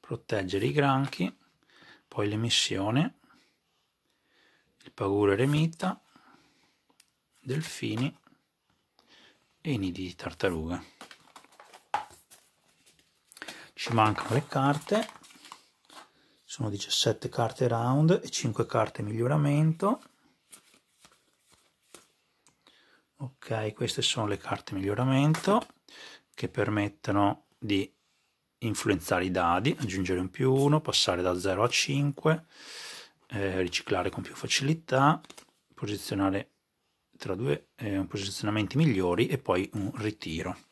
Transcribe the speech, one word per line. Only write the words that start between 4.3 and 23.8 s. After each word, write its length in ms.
il 140
paguro 400
eremita, 720
delfini 800
e 120
i 40
nidi 260
di 120
tartaruga. 680
Ci 180
mancano 420
le 120
carte, 640
sono 260
diciassette 580
carte 400
round 560
e 60
cinque 360
carte 360
miglioramento. 1000
Ok, 580
queste 260